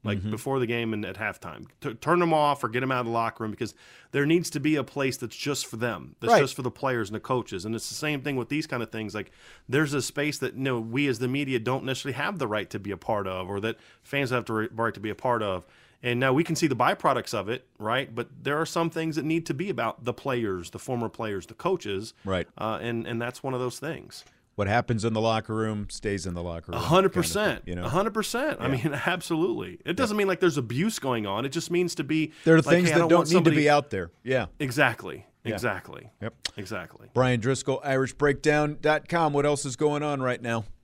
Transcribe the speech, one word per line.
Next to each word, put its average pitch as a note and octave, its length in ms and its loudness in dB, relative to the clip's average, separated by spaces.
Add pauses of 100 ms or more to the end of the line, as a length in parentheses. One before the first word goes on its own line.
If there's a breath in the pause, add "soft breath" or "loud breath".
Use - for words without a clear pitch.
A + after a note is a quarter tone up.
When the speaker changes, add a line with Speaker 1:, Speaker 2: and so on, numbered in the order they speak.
Speaker 1:
like, G#2 160 -2
Speaker 2:
Mm-hmm. G#2 120 -4
Speaker 1:
before C3+ 280 -2
the A#2+ 60 2
game A#2 280 -2
and G#2 120 -4
at F#2+ 120 -10
halftime. G2 480 -8 (160)
T-, C3 140 -6
turn F3 240 2
them E3+ 140 4
off D3 300 2
or A#2 60 -2
get B2+ 140 0
'em C3 100 0
out B2 80 0
of A#2 60 -2
the A2+ 40 -2
locker A2+ 320 -2
room, G#2+ 80 -4
because G#2 240 -6 (360 loud breath)
there C#3+ 140 2
needs E3 260 2
to C#3+ 100 -4
be D3+ 160 2
a C3+ 80 0
place C3+ 320 -2
that's A2+ 180 -10
just - 300 -4
for - 100 -12
them, G#2+ 460 -4
that's A#3 100 2
Speaker 2:
Right. G#3 100 8
Speaker 1:
just C3 140 0
for C3+ 60 -8
the B2 100 -2
players A#2+ 380 -2
and G#2+ 60 -8
the G#2+ 40 -6
coaches. G#2 460 -4
And A2 100 -4
it's - 140 -8
the A2 60 -10
same D3 260 -2
thing C#3 160 -4
with A#2+ 100 -4
these D3+ 180 -2
kind B2+ 160 -4
of G#2+ 100 -8
things. G#2+ 220 -6
Like, G#2 180 -6 (360 loud breath)
there's C#3+ 260 0
a C3+ 80 0
space D3 360 -4
that, - 160 -4
you B2+ 100 -8
know, B2+ 160 0
we A#2+ 300 -2
as A#2 100 -2
the B2+ 80 -2
media C3+ 320 -2
don't B2 240 -2
necessarily C3 320 -6
have E3+ 240 -4
the B2+ 80 -2
right G#2 220 -4
to A2 100 -8
be G2 120 -8
a F#2 60 -6
part G2+ 300 -2
of, F#2 220 -6
or G2+ 100 -4
that A2+ 160 -4 (280 soft breath)
fans C#3 260 -2
have B2 160 0
the A2 280 -2
right A2+ 200 -2
to G2 80 -14
be G#2+ 80 -6
a G2+ 60 -6
part A#2 280 0
of. F#2+ 220 -4 (380 soft breath)
And B2 160 0
now C3 120 4
we D3+ 120 4
can E3 120 0
see E3 120 2
the C3 80 2
byproducts B2+ 580 2
of G2+ 160 -4
it, B2 160 -6 (140)
right? A2+ 340 -2
But A#2 140 -6 (160)
there C#3+ 180 0
are D#3+ 60 0
some E3 240 0
things D#3+ 240 -2
that D3 100 -2
need E3 220 0
to D#3+ 80 -2
be F3+ 160 -4
about A#2+ 340 -4
the A#2+ 80 -2
players, G#2+ 560 -2
the - 80 -14
former A#2+ 320 -4
players, G#2 380 -6
the - 80 -20
coaches. A2 580 -4 (100)
Speaker 2:
Right. F#2 320 -2
Speaker 1:
Uh, G#2+ 280 -4
and, A#2 240 -4
and A#2 120 -4
that's B2 220 -6
one C3 140 -4
of B2 40 -2
those B2 200 -4
things. - 440 -10 (300 soft breath)
Speaker 2:
What G2+ 140 -2
happens A2+ 360 0
in A2+ 100 0
the A2 80 2
locker A2 340 0
room A2 340 -2
stays G2+ 380 -4
in F2 80 -6
the F2 80 -6
locker E2+ 280 -8
room A#2 100 -4
Speaker 1:
A - 20 -4
hundred F#3 300 6
Speaker 2:
kind E3+ 120 2
of E3 60 -2
thing, G3+ 120 0
Speaker 1:
percent. D3 220 -2
Speaker 2:
you F2 100 -6
know? F2+ 100 -4
Speaker 1:
A A#2 40 -2
hundred G3 240 0
percent. A#3+ 480 -2
I B2+ 60 -2
Speaker 2:
Yeah. C3+ 40 2 (120)
Speaker 1:
mean, D3 180 0
<laughs> - 60 -6
absolutely. E3 760 -2
It F3 100 -2
doesn't G#3+ 200 0
Speaker 2:
Yeah. G#3 40 2
Speaker 1:
mean, G3 80 4
like, F#3 120 0
there's E3 180 4
abuse C3+ 420 0
going A#2+ 260 0
on. G#2 200 -2
It C#3+ 40 -4
just E3 220 -4
means F3 240 2
to D#3 80 -6
be, D3+ 280 0 (120 loud breath)
Speaker 2:
There D#3+ 120 10
are D#3+ 40 10
Speaker 1:
like, - 80 4
Speaker 2:
things F3 220 8
Speaker 1:
"Hey, D#3 40 4
I D#3+ 40 6
Speaker 2:
that - 40 8
Speaker 1:
don't E3 80 4
Speaker 2:
don't E3+ 100 10
Speaker 1:
want D#3 100 4
Speaker 2:
need - 20 2
to F3+ 60 6
Speaker 1:
somebody" D#3+ 180 8
Speaker 2:
be D3 140 6
out D3 200 6
there. F2+ 220 -4 (120)
Yeah. B2 240 0 (120)
Speaker 1:
Exactly. A#2+ 640 0 (180)
Speaker 2:
Yeah. A2+ 120 -2
Speaker 1:
Exactly. G2 560 -4 (100)
Speaker 2:
Yep. A2 140 -8 (220)
Speaker 1:
Exactly. F#2+ 580 -10
Speaker 2:
Brian B2 240 4
Driscoll, B2+ 440 0
Irish C3+ 300 0
breakdown D3 680 2
dot D3+ 280 2
com. D#3+ 240 2
What C#3+ 140 2
else C#3+ 180 0
is B2 100 -6
going D3 280 2
on C#3+ 180 -2
right B2+ 200 -2
now? A#2 240 -2 (180)